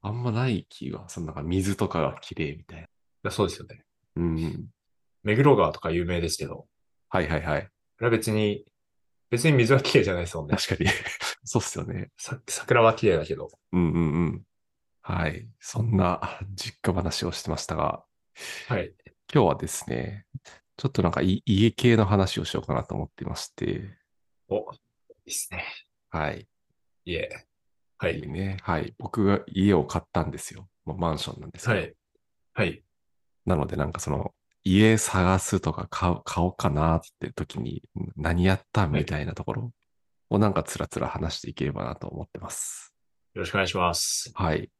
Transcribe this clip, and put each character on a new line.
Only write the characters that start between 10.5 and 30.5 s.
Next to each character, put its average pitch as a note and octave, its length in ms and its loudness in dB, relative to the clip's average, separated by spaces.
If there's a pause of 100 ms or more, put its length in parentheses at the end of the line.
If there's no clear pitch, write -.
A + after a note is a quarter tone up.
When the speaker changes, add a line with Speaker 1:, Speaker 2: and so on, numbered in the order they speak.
Speaker 1:
確 - 200 0
か - 80 -2
に。 G2 60 4
<laughs> - 540 -6
そ A#2 160 2
う - 20 -6
っ - 20 -6
す - 140 -6
よ F2 60 -6
ね。 - 320 -8
Speaker 2:
さ-、 - 320 -10
桜 - 340 2
は A2+ 120 6
綺 - 120 0
麗 F2+ 100 6
だ D2+ 80 -2
け D#2+ 120 -6
ど。 - 120 -10 (240)
Speaker 1:
う F2+ 60 2
ん E2+ 140 4
う E2+ 60 2
ん D#2+ 140 2
う E2 140 0
ん。 - 160 -4 (600)
は F2 260 -2
い。 A2 200 -8 (120)
そ - 220 -6
ん A2+ 140 0
な - 440 0 (140)
実 - 260 -12
家 F#2+ 120 0
話 F2+ 320 -2
を F2 80 -2
し - 100 -10
て - 80 -6
ま D2+ 60 -2
し - 100 -8
た D#2+ 100 -6
が、 D#2 280 -2 (640)
Speaker 2:
は A#2 120 -2
い。 - 140 -10 (380)
Speaker 1:
今 C3+ 120 6
日 - 20 6
は D2 80 4
で - 140 -6
す - 200 -8
ね、 C2 380 -6 (500)
ち - 100 -4
ょ - 20 2
っ - 40 -2
と - 100 2
な F2+ 60 6
ん E2 40 2
か C2 100 0
い-、 F#2 240 2
家 G#2+ 240 6
系 A#2 260 6
の A2 80 8
話 G2 340 2
を E2+ 60 -4
し - 80 -8
よ - 80 0
う - 60 -10
か - 80 0
な A#1+ 100 0
と - 100 -8
思 G1+ 120 -4
っ - 20 -16
て - 160 -12
ま - 120 -6
し - 140 -10
て。 - 480 -6 (500)
Speaker 2:
お、 - 240 -4
い - 40 -18 (500)
い - 40 -16
っ - 40 -8
す - 160 -6
ね。 - 140 -8 (460)
Speaker 1:
は D#2 200 -2
い。 - 160 -12 (600)
Speaker 2:
家。 F2 240 -6 (680)
は F#2 100 -2
い。 E2 120 -4
Speaker 1:
家 - 60 -10
ね。 F#2+ 360 -6
は E2+ 160 0
い。 - 200 -6
僕 - 260 -2
が G2+ 220 4
家 G2 260 4
を D#2 120 6
買 - 180 -4
っ - 100 -20
た E2+ 100 0
ん D2+ 80 -2
で - 80 -10
す - 140 -12